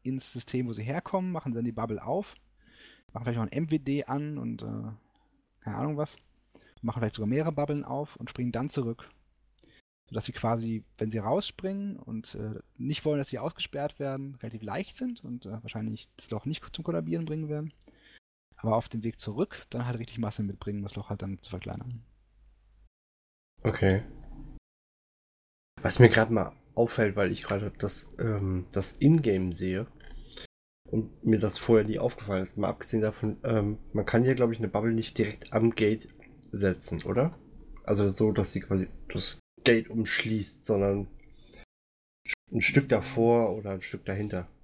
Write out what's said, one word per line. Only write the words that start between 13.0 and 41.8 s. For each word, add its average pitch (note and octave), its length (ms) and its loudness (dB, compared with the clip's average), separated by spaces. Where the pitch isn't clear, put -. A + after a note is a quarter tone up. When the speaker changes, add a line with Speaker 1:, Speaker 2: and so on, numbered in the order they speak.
Speaker 1:
wollen, D3 140 4
dass C#3 100 -4
sie A#2+ 100 -6
ausgesperrt - 580 -6
werden, C#3 440 -6
relativ A2 200 -10
leicht G#2+ 360 -6
sind B3 260 -6
und, A#2+ 220 -10
äh, A2 180 -8
wahrscheinlich A2 540 -8
das - 140 -16
Loch A2 140 -4
nicht D#3 160 -4
zum E3 80 -8
Kollabieren E3 400 -2
bringen D#3 240 -4
werden. D3+ 240 -4
Aber A2 180 2
auf A#2 140 0
dem A2+ 160 -6
Weg - 160 -4
zurück A#2 480 -4
dann A#2+ 160 -4
halt A#2+ 140 -4
richtig A#2 180 -10
Masse A2 260 -2
mitbringen, G2+ 400 -6
das G2 120 -10
Loch - 140 -8
halt G2+ 120 -4
dann G2 200 -8
zu - 80 -16
verkleinern. A2+ 540 -8
Speaker 2:
Okay. G2 400 4
Was - 180 4
mir B2 100 12
grad A2 200 6
mal A2 280 0
auffällt, A2 400 4
weil G2 160 4
ich F#2+ 120 -6
gerade G2+ 280 -2
das, - 480 -4
ähm, G2 540 0
das - 240 0
Ingame G#2+ 560 6
sehe F#2 340 -2
und - 340 -2
mir A2 160 6
das G2+ 180 0
vorher G#2+ 300 6
nie A2 120 -2
aufgefallen G2+ 440 -2
ist, G2 140 -6
mal G2+ 100 2
abgesehen - 340 -2
davon, G#2+ 440 -2
ähm, G#2+ 320 2
man G#2+ 120 2
kann A#2 200 6
hier, C3 100 6
glaub A#2+ 160 4
ich, A2 60 -4
eine A2 100 -2
Bubble G#2+ 240 2
nicht A2 260 -2
direkt - 360 -2
am A2+ 200 6
Gate A2 360 2
setzen, F#2 520 0
oder? B2+ 360 2
Also G2+ 240 4
so, G#2+ 240 4
dass F#2+ 180 2
sie G2 80 -2
quasi F#2+ 300 0
das - 320 -4
Gate A2+ 280 6
umschließt, A2 760 -2
sondern G2+ 420 2